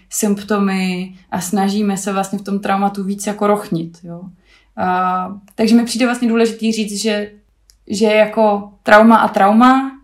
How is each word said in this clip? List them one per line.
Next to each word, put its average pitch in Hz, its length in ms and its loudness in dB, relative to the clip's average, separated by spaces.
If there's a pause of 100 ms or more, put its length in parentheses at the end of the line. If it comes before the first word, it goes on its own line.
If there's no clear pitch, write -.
(100)
symptomy 196 1040 -4 (160)
a 180 100 -6
snažíme 196 560 -2
se 196 160 -6
vlastně 196 260 -4
v 202 40 -16
tom 196 160 -6
traumatu 196 460 -2
víc 202 220 -8
jako 208 200 -4
rochnit, 175 560 -4
jo. 170 200 -16 (540)
A, 185 600 -2 (180)
takže 220 200 2
mi 233 100 4
přijde 240 220 -2
vlastně 240 220 -2
důležitý 226 440 0
říct, 202 300 -6
že, 208 280 -4 (600)
že 214 160 0
jako 214 640 2 (120)
trauma 220 340 6
a 214 120 2
trauma 247 640 4 (120)